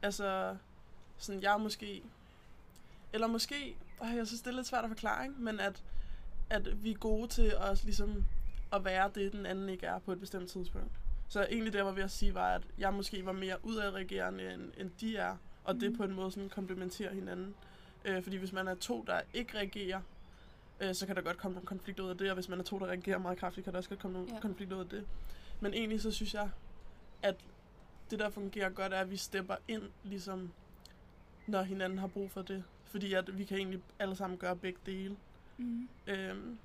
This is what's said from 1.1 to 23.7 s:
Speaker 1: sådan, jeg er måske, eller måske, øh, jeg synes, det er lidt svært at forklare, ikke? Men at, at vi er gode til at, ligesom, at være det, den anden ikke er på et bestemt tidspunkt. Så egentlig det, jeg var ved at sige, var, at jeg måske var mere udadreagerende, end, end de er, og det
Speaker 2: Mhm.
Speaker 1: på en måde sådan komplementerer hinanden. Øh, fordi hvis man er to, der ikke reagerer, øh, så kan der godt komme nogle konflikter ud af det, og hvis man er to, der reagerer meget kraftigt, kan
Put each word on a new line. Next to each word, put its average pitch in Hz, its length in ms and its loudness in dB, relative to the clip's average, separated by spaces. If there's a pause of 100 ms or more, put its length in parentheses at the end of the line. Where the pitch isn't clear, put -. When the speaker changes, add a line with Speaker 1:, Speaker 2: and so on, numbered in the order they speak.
Speaker 1:
sådan, 196 240 -4
jeg 202 120 6
er 208 40 6
måske, 208 460 -2 (1080)
eller 220 140 4
måske, 254 500 0 (260)
øh, 233 120 0
jeg 226 120 0
synes, 226 140 -6
det 247 100 -4
er 247 40 -2
lidt 254 120 -2
svært 233 160 2
at 226 60 0
forklare, 220 380 0
ikke? 277 140 -6
Men 220 180 0
at, 196 240 0 (680)
at 214 340 4
vi 220 80 2
er 208 60 0
gode 220 300 4
til 220 340 12
at, 196 220 6
ligesom, 208 420 6 (480)
at 196 120 4
være 190 300 6
det, 196 180 2
den 202 120 -2
anden 190 240 0
ikke 185 160 -4
er 180 140 0
på 190 120 -4
et 180 80 0
bestemt 190 300 -6
tidspunkt. 185 420 0 (360)
Så 202 160 2
egentlig 220 300 2
det, 202 40 2
jeg 202 80 4
var 196 60 2
ved 196 120 0
at 196 80 0
sige, 196 220 8
var, 185 220 2
at 180 60 0 (160)
jeg 202 160 4
måske 196 320 -2
var 190 60 0
mere 190 340 -2
udadreagerende, 190 880 -2
end, 185 240 -10
end 190 140 -6 (100)
de 220 160 -2
er, 185 200 0 (260)
og 190 120 0
det 196 140 2
Speaker 2:
Mhm. 233 80 -2
Speaker 1:
på 214 60 0
en 190 100 0
måde 190 180 -2
sådan 196 180 -6
komplementerer 185 640 -4
hinanden. 190 420 -6 (500)
Øh, 185 180 0
fordi 190 140 -4
hvis 190 160 -4
man 190 140 0
er 185 80 0
to, 226 320 -4
der 180 140 2 (120)
ikke 233 240 -4
reagerer, 196 440 -2 (800)
øh, 190 160 0
så 190 120 -2
kan 196 80 0
der 180 60 2
godt 170 160 0
komme 185 180 -2
nogle 180 120 -8
konflikter 190 360 -6
ud 190 60 -2
af 180 80 -4
det, 196 120 2
og 190 40 2
hvis 185 160 -2
man 180 100 -2
er 180 40 -2
to, 196 160 -4
der 196 60 -2
reagerer 180 320 0
meget 180 200 0
kraftigt, 180 260 -4
kan 185 100 -6